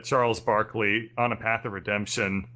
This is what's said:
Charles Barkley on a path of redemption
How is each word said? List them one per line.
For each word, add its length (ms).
Charles 340
Barkley 800
on 140
a 40
path 280
of 80
redemption 840